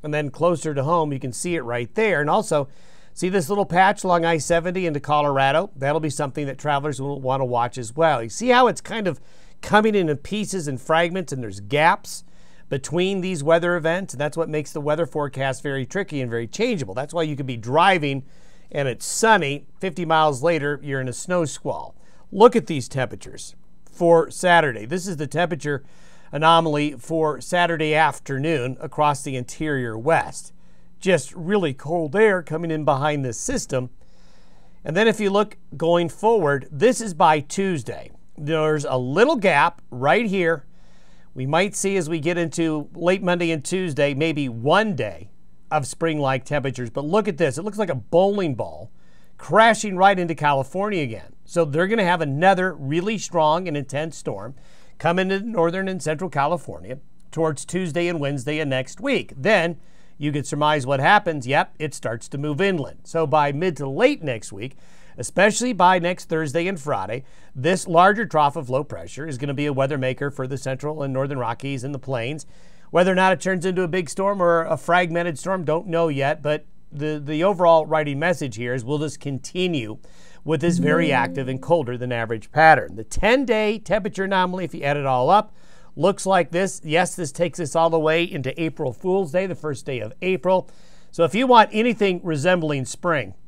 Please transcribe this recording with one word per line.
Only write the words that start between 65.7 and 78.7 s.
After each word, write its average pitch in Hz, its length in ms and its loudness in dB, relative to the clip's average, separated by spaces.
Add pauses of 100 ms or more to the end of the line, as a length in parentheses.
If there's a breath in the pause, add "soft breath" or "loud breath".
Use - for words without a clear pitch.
by 185 260 6
next 175 260 -2
Thursday 160 420 0
and 190 120 -4
Friday, 127 440 -4 (320 soft breath)
this 160 320 0
larger 196 380 6
trough 147 300 2
of 143 140 -8
low 131 140 0
pressure 117 440 -10
is 139 100 -6
gonna 143 160 -4
be 143 120 -2
a 147 80 0
weather 135 240 0
maker 131 340 -2
for 131 160 -6
the 135 100 -6
central 143 460 -6
and 135 100 -4
northern 139 240 -2
Rockies 120 460 -4
and 143 100 -6
the 135 60 -6
plains. 131 460 -4 (440 soft breath)
Whether 180 220 4
or 185 40 4
not 190 180 6
it 180 80 -2
turns 185 240 -2
into 185 180 0
a 175 40 0
big 165 220 -2
storm 196 320 -2
or 170 220 4
a 160 140 -2
fragmented 170 600 0
storm, 185 280 -4
don't 160 220 0
know 170 200 2
yet, 143 340 0
but 151 240 -2 (260)
the, 151 320 -4
the 151 200 -2
overall 170 420 6
writing 147 340 0
message 151 360 -2
here 120 180 -4